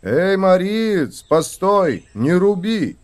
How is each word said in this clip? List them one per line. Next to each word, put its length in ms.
«Эй, 340
мариец, 840
постой, 920
не 180
руби!» 720